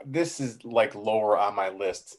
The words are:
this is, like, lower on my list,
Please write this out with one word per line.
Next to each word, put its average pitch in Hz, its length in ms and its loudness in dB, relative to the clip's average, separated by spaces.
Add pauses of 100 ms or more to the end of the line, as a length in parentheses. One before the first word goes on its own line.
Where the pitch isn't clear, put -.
this 160 340 -2
is, 120 240 -6
like, 113 320 2
lower 107 420 2
on 101 180 2
my 98 140 0
list, 95 500 -6